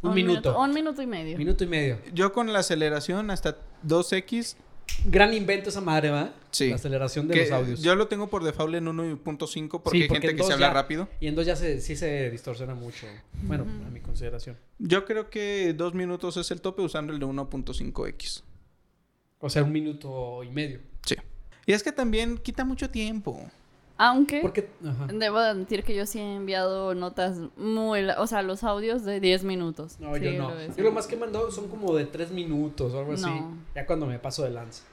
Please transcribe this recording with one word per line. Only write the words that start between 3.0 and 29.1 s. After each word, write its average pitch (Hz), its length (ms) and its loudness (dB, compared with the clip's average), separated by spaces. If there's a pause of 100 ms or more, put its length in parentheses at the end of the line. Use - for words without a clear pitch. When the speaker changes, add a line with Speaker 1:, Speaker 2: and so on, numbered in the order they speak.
Speaker 3:
hasta 160 260 0 (260)
dos 170 300 4
X. 226 420 -2 (500)
Speaker 1:
Gran 208 280 8
invento 196 360 0
esa 196 120 -4
madre, 156 280 4
¿va? 147 240 0 (180)
Speaker 3:
Sí. 135 180 2
Speaker 1:
La 117 60 2
aceleración 135 520 -2
de 170 60 2
Speaker 3:
Que 165 80 6
Speaker 1:
los 151 100 2
audios. 127 300 0
Speaker 3:
yo 175 140 6
lo 214 120 4
tengo 208 200 -4
por 196 160 -2
default 156 320 0
en 165 120 -2
uno 160 300 -4
punto 151 280 -6
cinco 156 380 -6
porque - 160 2
Speaker 1:
Sí, - 40 6
Speaker 3:
hay 147 40 2
Speaker 1:
porque 151 200 2
Speaker 3:
gente 160 40 4
Speaker 1:
en 156 60 0
Speaker 3:
que 175 60 2
se 190 40 4
Speaker 1:
dos 185 80 4
Speaker 3:
habla 139 120 6
Speaker 1:
ya, 139 60 4
Speaker 3:
rápido. 156 340 0 (120)
Speaker 1:
y 156 80 0
en 147 80 -2
dos 165 100 2
ya 170 100 2
se, 151 260 0
sí 156 160 -4
se 143 340 -2
distorsiona 127 440 -8
mucho. 120 300 -12 (380)
Bueno, 156 220 -2
Speaker 2:
Ujú. 110 200 -6
Speaker 1:
a - 60 -10
mi 120 80 -10
consideración. 120 580 -4 (220)
Speaker 3:
Yo 196 260 2
creo 214 240 -4
que 202 440 0
dos 170 200 -2
minutos 180 440 -4
es 175 140 -4
el 170 100 -4
tope 190 200 -4
usando 156 320 -2
el 147 60 -4
de 139 60 -2
uno 135 240 -4
punto 135 240 -6
cinco - 340 -2
X. - 360 -8 (960)
Speaker 1:
O 143 100 -4
sea, 147 140 4
un 147 80 2
minuto 135 720 -4
y 123 60 -12
medio. 135 300 -6 (260)
Speaker 3:
Sí. - 100 0 (500)
Y 196 80 6
es 208 100 2
que 302 80 -2
también 233 460 0
quita - 280 -4
mucho 262 240 -2
tiempo. 220 560 -4 (560)
Speaker 2:
Aunque 277 380 6
Speaker 1:
Porque, 214 300 0 (120)
ajá. 139 260 -4
Speaker 2:
debo 214 320 2
admitir 208 440 2
que 190 100 4
yo 202 120 0
sí 214 140 -6
he 202 180 -6
enviado 190 580 0
notas 180 400 -2 (220)
muy 220 440 0
la-, 190 200 2
o 220 60 2
sea, 214 160 0
los 190 200 -2
audios 226 400 0
de 202 160 -2